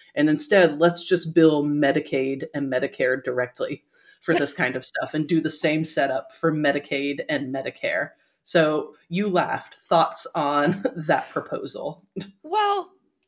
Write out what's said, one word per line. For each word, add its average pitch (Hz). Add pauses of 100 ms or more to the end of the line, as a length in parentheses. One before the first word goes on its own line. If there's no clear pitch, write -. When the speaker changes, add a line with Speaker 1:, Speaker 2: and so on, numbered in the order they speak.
(140)
Speaker 1:
And 147
instead, 151
let's 170
just 170
bill 156
Medicaid 139
and 139
Medicare 131
directly 123 (380)
for 165
this 147
Speaker 2:
<laughs> -
Speaker 1:
kind 131
of 127
stuff -
and 156
do 160
the 151
same 156
setup 139
for 165
Medicaid 143 (100)
and 135
Medicare." 127 (340)
So 156 (120)
you 196
laughed. -
Thoughts -
on 147
<laughs> -
that 151
proposal? - (380)
Speaker 2:
Well, 403 (380)